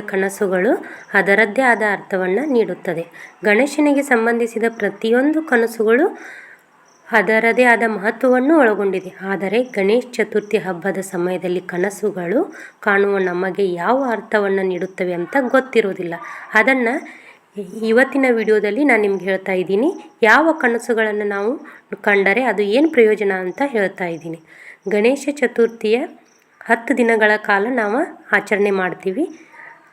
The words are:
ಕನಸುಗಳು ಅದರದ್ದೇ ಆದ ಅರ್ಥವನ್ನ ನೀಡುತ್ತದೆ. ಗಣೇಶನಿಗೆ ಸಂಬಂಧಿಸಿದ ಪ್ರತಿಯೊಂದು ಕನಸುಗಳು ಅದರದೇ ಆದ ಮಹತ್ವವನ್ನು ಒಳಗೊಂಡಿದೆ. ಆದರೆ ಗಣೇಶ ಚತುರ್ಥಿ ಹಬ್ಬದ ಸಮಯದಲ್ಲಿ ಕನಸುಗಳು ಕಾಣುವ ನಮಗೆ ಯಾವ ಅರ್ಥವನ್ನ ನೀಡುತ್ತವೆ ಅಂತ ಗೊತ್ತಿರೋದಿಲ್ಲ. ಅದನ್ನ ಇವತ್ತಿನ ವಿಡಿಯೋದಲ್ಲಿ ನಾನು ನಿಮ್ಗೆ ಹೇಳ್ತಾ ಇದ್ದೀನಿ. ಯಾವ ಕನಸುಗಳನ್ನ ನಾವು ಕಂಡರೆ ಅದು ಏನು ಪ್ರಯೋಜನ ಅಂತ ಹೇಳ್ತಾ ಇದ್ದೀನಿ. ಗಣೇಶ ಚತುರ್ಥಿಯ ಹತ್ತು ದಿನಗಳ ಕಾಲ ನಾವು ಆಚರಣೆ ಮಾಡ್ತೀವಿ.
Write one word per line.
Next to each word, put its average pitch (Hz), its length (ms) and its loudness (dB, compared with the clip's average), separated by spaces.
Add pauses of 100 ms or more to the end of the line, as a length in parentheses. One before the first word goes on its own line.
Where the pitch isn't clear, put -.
ಕನಸುಗಳು 190 760 -2 (300)
ಅದರದ್ದೇ 202 480 2
ಆದ 233 200 2 (100)
ಅರ್ಥವನ್ನ 185 540 -2
ನೀಡುತ್ತದೆ. 180 600 -2 (380)
ಗಣೇಶನಿಗೆ 277 580 2
ಸಂಬಂಧಿಸಿದ 233 640 0 (140)
ಪ್ರತಿಯೊಂದು 240 640 0
ಕನಸುಗಳು 226 760 0 (960)
ಅದರದೇ 226 520 2
ಆದ 233 220 4
ಮಹತ್ವವನ್ನು 247 720 2
ಒಳಗೊಂಡಿದೆ. 196 540 0 (100)
ಆದರೆ 196 400 -2
ಗಣೇಶ 233 500 0
ಚತುರ್ಥಿ 208 460 -2
ಹಬ್ಬದ 185 420 -4
ಸಮಯದಲ್ಲಿ 180 600 -4
ಕನಸುಗಳು 185 920 -4 (260)
ಕಾಣುವ 202 380 2
ನಮಗೆ 185 540 -2
ಯಾವ 208 380 0
ಅರ್ಥವನ್ನ 202 520 -2
ನೀಡುತ್ತವೆ 185 500 -4
ಅಂತ 175 280 -6
ಗೊತ್ತಿರೋದಿಲ್ಲ. 220 720 0 (400)
ಅದನ್ನ 233 340 2 (920)
ಇವತ್ತಿನ 247 480 2
ವಿಡಿಯೋದಲ್ಲಿ 214 540 2
ನಾನು 233 180 4
ನಿಮ್ಗೆ 196 220 -2
ಹೇಳ್ತಾ 190 280 -2
ಇದ್ದೀನಿ. 190 520 0 (180)
ಯಾವ 262 300 6
ಕನಸುಗಳನ್ನ 226 720 -2
ನಾವು 202 340 -4 (440)
ಕಂಡರೆ 196 400 2
ಅದು 208 200 0
ಏನು 247 280 2
ಪ್ರಯೋಜನ 214 420 4
ಅಂತ 185 320 -6
ಹೇಳ್ತಾ 202 400 -2
ಇದ್ದೀನಿ. 165 360 -8 (480)
ಗಣೇಶ 240 420 2
ಚತುರ್ಥಿಯ 233 680 0 (600)
ಹತ್ತು 233 360 0
ದಿನಗಳ 214 400 4
ಕಾಲ 208 340 0
ನಾವು 247 600 -4
ಆಚರಣೆ 202 380 0
ಮಾಡ್ತೀವಿ. 190 600 -4 (640)